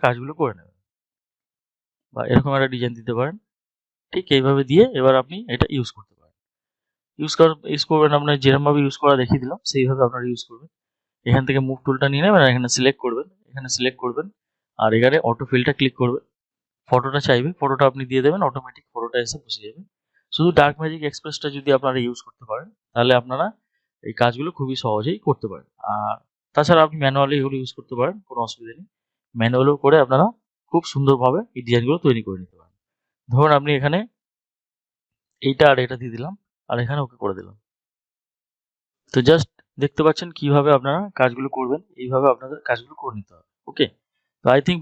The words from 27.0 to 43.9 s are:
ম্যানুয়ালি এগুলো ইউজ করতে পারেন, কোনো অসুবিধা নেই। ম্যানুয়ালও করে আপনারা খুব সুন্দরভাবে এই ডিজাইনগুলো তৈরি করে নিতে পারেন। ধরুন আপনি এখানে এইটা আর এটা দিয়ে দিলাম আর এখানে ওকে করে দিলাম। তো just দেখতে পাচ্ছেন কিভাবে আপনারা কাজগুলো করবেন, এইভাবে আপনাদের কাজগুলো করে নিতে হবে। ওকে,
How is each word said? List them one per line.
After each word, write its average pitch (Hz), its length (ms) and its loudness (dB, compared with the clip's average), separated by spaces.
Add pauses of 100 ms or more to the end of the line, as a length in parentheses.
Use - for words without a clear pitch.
ম্যানুয়ালি 139 380 0
এগুলো 135 200 -4
ইউজ 127 160 -12
করতে - 220 -20
পারেন, 156 160 -2 (120)
কোনো 120 200 -10
অসুবিধা 117 300 -18
নেই। 185 100 -20 (520)
ম্যানুয়ালও 127 440 2
করে 143 220 6
আপনারা 131 200 4 (440)
খুব 170 120 0 (120)
সুন্দরভাবে 139 460 2 (180)
এই 127 80 -10
ডিজাইনগুলো 120 400 0
তৈরি 120 220 2
করে 95 160 -8
নিতে - 160 -20
পারেন। - 140 -20 (600)
ধরুন 147 260 6
আপনি 147 200 -2
এখানে 147 200 0 (1500)
এইটা 135 240 4
আর 135 140 2
এটা 123 160 -8
দিয়ে 120 140 -10
দিলাম 139 180 -10 (360)
আর 120 140 -2
এখানে 143 220 -4
ওকে 120 180 -14
করে 101 160 -4
দিলাম। 95 160 -18 (1600)
তো 135 140 0
just 156 220 4 (340)
দেখতে - 220 -2
পাচ্ছেন 160 320 0
কিভাবে 143 400 2
আপনারা 139 220 -4 (200)
কাজগুলো 127 380 0
করবেন, 131 240 -4 (200)
এইভাবে 131 320 0
আপনাদের 131 240 -14 (120)
কাজগুলো 120 320 -8
করে 131 180 -12
নিতে - 160 -18
হবে। 82 120 -20 (220)
ওকে, - 160 -4 (560)